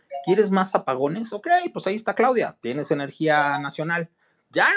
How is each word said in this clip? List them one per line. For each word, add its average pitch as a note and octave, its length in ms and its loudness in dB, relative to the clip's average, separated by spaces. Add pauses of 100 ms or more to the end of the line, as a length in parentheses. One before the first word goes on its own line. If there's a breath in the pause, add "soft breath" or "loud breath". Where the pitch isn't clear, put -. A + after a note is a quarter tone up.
(240)
¿Quieres G#3+ 260 2
más F#3+ 240 2
apagones? D3 580 -2
Ok, G#3 160 -10 (240)
pues F3 140 -6
ahí G3 100 -2
está G#3 180 -4
Claudia, A#3 460 2
tienes C3+ 300 -4
energía C#3+ 680 0
nacional. E3 500 -4 (420)
Ya G3 160 4 (100)